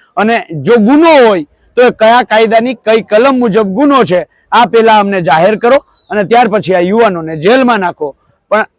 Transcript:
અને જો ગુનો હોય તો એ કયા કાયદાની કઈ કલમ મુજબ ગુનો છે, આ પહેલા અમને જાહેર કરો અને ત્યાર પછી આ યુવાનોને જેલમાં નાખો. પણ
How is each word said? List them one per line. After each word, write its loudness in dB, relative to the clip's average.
અને 0
જો -2
ગુનો 4
હોય -2
તો 2
એ 2
કયા 2
કાયદાની 0
કઈ -2
કલમ 0
મુજબ -2
ગુનો 0
છે, -4
આ 2
પહેલા 2
અમને -2
જાહેર 0
કરો 0
અને -2
ત્યાર 2
પછી -4
આ 0
યુવાનોને -2
જેલમાં 0
નાખો. -8
પણ -2